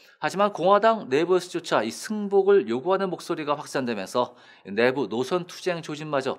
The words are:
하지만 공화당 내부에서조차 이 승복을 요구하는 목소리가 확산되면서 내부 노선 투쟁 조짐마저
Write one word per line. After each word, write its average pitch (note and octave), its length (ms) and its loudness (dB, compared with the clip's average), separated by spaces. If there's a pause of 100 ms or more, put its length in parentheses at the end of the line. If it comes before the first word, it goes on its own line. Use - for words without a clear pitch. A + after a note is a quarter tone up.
(200)
하지만 F#3+ 340 -2
공화당 G3+ 560 2
내부에서조차 E3+ 720 0
이 A2 80 -2
승복을 G3+ 800 4
요구하는 F#3 400 0
목소리가 D3 480 -4
확산되면서 B2 760 -4 (300)
내부 A#2 440 0
노선 C3 380 -2
투쟁 F3 340 -6
조짐마저 D3 560 -4